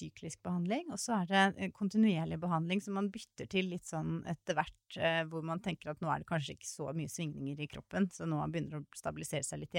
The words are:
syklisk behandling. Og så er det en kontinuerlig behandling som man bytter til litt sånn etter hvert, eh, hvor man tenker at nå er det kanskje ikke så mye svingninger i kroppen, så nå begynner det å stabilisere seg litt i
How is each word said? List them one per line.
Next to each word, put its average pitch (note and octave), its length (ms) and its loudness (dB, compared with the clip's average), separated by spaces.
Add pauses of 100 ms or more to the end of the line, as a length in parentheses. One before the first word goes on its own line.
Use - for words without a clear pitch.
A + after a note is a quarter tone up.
syklisk - 320 -10
behandling. F#3 480 0
Og A3 80 -6
så A3 240 0
er F3 60 2
det G3 340 6
en F#3+ 100 -2
kontinuerlig F#3 680 4
behandling E3+ 420 2
som G3+ 140 -6
man G3 160 0
bytter - 360 -10
til F#3+ 220 2
litt F3 160 -6
sånn D#3+ 400 -2
etter E3+ 300 -2
hvert, - 420 -2
eh, E3 280 2
hvor D#3+ 180 -4
man E3 160 -2
tenker E3+ 320 -4
at D3+ 100 -8
nå D#3+ 80 0
er C#3+ 100 2
det D3+ 80 -10
kanskje D3 300 -2
ikke - 160 -18
så C#3 220 -4
mye D#3 120 -2
svingninger C#3+ 520 -4
i D3 80 -4
kroppen, - 420 0
så E3+ 160 -8
nå D3+ 160 0 (100)
begynner D3+ 200 -2
det D3+ 100 -6
å - 40 -10 (120)
stabilisere D#3 480 -4
seg D3+ 140 -6
litt D3+ 160 -10
i - 40 4